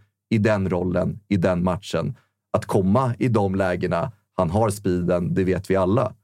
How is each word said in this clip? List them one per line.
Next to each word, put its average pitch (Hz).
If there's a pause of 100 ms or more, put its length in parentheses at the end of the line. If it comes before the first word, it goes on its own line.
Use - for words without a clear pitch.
(300)
i 113
den 101
rollen, 90
i 101
den 90
matchen. 90 (380)
Att -
komma 113
i 127
de 101
lägena, 90 (220)
han 90
har 107
speeden, 87
det 95
vet 90
vi 123
alla. 98 (120)